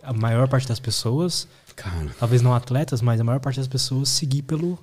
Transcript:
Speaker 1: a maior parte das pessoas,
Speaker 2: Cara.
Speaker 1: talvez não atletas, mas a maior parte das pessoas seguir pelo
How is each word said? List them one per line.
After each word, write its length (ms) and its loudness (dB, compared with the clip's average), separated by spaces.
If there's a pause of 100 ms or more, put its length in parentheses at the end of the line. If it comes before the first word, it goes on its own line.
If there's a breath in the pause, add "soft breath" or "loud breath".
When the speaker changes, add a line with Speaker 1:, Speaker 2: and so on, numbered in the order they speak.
Speaker 1:
a 100 -8
maior 340 2
parte 220 0
das 100 -2
pessoas, 680 -2 (260 loud breath)
Speaker 2:
Cara. 440 -6
Speaker 1:
talvez 240 4
não 100 6
atletas, 480 0
mas 180 2
a 60 2
maior 160 0
parte 160 -4
das 120 -4
pessoas 420 -2
seguir 320 0
pelo 400 -2